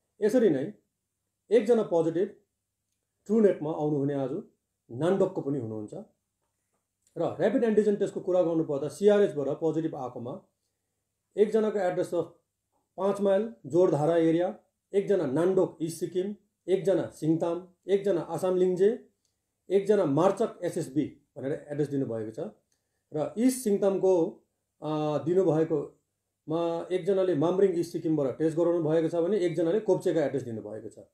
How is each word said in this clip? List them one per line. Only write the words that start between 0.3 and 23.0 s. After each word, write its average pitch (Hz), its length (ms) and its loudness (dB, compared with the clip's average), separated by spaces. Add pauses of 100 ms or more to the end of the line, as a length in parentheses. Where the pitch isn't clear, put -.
नै 151 240 -2 (800)
एकजना 226 320 4
पोजिटिभ 165 520 0 (920)
ट्रुनेटमा 190 460 2
आउनुहुने 151 420 -2
आज 139 300 -4 (480)
नानडकको 170 500 0
पनि 139 180 -4
हुनुहुन्छ। 110 340 -8 (1200)
र 165 60 -2
rapid 190 400 0
antigen 208 320 2
टेस्टको 196 260 -4
कुरा 180 200 0
गर्नुपर्दा 156 460 -2
सिआरएचबाट 196 600 2
positive 160 480 -4
आएकोमा 127 460 -10 (960)
एकजनाको 214 420 2
एड्रेस 180 320 -2
छ - 20 -10 (840)
पाँच 196 240 -2
माइल 202 320 2 (120)
जोरधारा 160 520 2
एरिया, 170 420 2 (340)
एकजना 190 320 0
नान्डोक 170 560 0
East 156 180 -6
Sikkim, 190 360 -6 (320)
एकजना 175 420 0
सिङताम, 170 580 -2 (200)
एकजना 190 340 0
Assam 170 340 -2
लिङ्जे, 185 540 2 (600)
एकजना 196 360 2
Marchak 185 580 2
एसएसबी 147 420 -2 (320)
भनेर 135 320 -6
address 147 180 -2
दिनुभएको 113 440 -4
छ। 127 80 -12 (760)